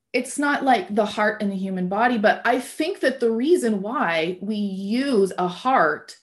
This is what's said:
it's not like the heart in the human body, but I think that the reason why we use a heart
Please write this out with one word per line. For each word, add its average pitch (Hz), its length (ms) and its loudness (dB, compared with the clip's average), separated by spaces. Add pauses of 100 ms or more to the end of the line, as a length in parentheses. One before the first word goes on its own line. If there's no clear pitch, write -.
(120)
it's 254 280 -4
not 285 240 0
like 214 320 2
the 214 100 4
heart 214 360 0
in 202 80 -2
the 196 60 -6
human 185 320 -4
body, 226 300 2
but 202 260 2
I 254 160 2
think 320 420 -6
that 262 180 0
the 233 100 2
reason 233 520 2
why 185 600 -2
we 208 140 -6
use 202 840 0
a 180 100 0
heart 175 760 0